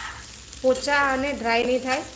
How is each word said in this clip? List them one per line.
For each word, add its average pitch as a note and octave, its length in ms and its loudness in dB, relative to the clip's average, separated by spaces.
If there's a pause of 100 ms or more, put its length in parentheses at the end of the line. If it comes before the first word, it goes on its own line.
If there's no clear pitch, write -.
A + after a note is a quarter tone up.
(640)
પોચા C4 400 4 (100)
અને C4 200 0
ડ્રાય A3+ 340 2
નહીં B3 200 0
થાય C4+ 180 0 (120)